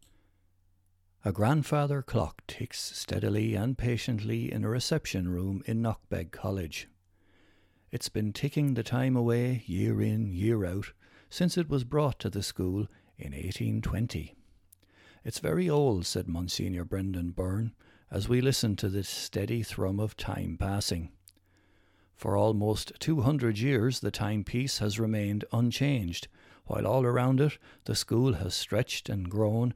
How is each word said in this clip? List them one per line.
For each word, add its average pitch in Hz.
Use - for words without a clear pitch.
A 104
grandfather 143
clock -
ticks -
steadily 107
and 120
patiently 117
in 107
a 107
reception 120
room 95
in 113
Knockbeg 95
College. 95
It's -
been 107
ticking 143
the 117
time 127
away, 120
year 104
in, 107
year 101
out, 92
since 180
it 170
was 139
brought 139
to -
the 95
school 95
in 69
eighteen 107
twenty. 92
"It's -
very 170
old," 135
said -
Monsignor 90
Brendan 92
Byrne, 95
as 101
we 123
listened 120
to 104
this 98
steady 110
thrum 98
of 107
time 92
passing. 95
"For 101
almost 104
two 156
hundred 120
years 127
the 101
timepiece 110
has 107
remained 104
unchanged, 117
while -
all 127
around 127
it 151
the 113
school 120
has 92
stretched -
and 92
grown, 110